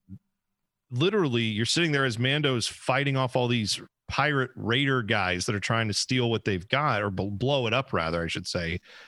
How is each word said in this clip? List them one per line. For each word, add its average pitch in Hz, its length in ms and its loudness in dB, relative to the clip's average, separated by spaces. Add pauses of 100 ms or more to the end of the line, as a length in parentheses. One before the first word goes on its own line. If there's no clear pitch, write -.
(880)
literally 139 540 2
you're 110 220 0
sitting 165 260 0
there 139 140 2
as 110 120 0
Mando's 131 500 2
fighting 135 500 0
off 131 180 0
all 123 120 2
these 117 320 0 (280)
pirate 139 480 0
raider 127 480 0
guys 95 420 0
that 107 100 -2
are 98 40 0
trying 113 300 0
to 101 40 0
steal 123 380 0
what 110 140 -2
they've 95 220 -2
got 131 340 0
or 104 100 -2
bl-, 95 180 -4
blow 120 380 0
it 110 60 0
up, 135 200 -2
rather, 85 300 0
I 82 40 -4
should - 200 -6
say. 85 320 -4 (280)